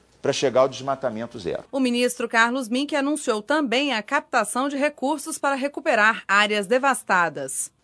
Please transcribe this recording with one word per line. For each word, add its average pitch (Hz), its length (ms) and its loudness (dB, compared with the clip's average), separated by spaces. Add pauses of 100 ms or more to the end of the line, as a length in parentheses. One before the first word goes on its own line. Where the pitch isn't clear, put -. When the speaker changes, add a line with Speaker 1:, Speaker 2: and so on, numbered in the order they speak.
(200)
Speaker 1:
pra 139 120 0
chegar 131 300 4
ao 143 60 4
desmatamento 123 720 -6
zero. 85 320 -4
Speaker 2:
O 277 80 -4
ministro 240 500 0
Carlos 233 400 2
Mink 285 280 -2
anunciou 277 440 -2
também 277 540 0
a 214 80 -2
captação 262 640 -2
de 285 80 -4
recursos 294 640 -2
para 277 160 0
recuperar 247 720 0
áreas 208 400 2
devastadas. 180 1040 0 (140)